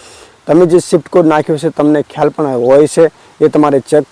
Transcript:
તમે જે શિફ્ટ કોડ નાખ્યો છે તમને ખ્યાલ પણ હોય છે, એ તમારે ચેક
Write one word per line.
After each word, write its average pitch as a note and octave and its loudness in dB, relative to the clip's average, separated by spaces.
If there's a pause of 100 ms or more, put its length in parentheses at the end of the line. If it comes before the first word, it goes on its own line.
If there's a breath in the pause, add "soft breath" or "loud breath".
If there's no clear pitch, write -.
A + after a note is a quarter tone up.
(480 loud breath)
તમે E3 2
જે F3 2
શિફ્ટ D#3+ -4
કોડ F3 0
નાખ્યો D#3 0
છે D#3+ -6
તમને D3 -2
ખ્યાલ D3 -4
પણ D3+ -6
હોય C3 2
છે, D#3+ 0 (300 soft breath)
એ D3+ 4
તમારે D3 0
ચેક D3 0